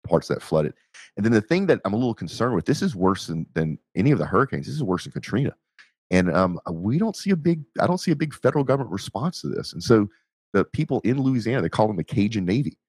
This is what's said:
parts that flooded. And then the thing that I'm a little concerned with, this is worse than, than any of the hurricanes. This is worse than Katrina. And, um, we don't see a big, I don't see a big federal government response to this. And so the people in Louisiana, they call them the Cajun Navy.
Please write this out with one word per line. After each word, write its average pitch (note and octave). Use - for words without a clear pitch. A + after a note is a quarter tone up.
parts E2
that C#2+
flooded. D#2
And G2+
then A#2
the G#2+
thing F3+
that B2
I'm G2
a A2
little A#2+
concerned A2+
with, E2
this -
is F3
worse F#2
than, E2
than D#2+
any A#2
of A#2+
the E2
hurricanes. G#2
This C#3
is D3+
worse F2+
than -
Katrina. -
And, F2+
um, F2
we G2
don't A3
see -
a F#3+
big, D#3+
I E3+
don't F3+
see F3+
a D3+
big D3
federal C#3
government C3
response A#2
to D2+
this. -
And F2
so G#2+
the G2
people D3
in C3
Louisiana, B2+
they -
call G#2+
them G#2
the D#2
Cajun G#2
Navy. A2+